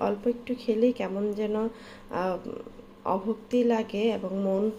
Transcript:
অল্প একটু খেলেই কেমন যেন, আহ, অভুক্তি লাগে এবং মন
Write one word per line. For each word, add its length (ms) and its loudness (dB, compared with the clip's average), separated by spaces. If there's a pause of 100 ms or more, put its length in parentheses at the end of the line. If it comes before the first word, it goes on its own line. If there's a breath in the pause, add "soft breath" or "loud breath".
অল্প 260 0
একটু 320 0
খেলেই 340 4
কেমন 400 -2
যেন, 240 0
আহ, 120 0 (1400 loud breath)
অভুক্তি 600 2
লাগে 480 2
এবং 300 -2
মন 360 2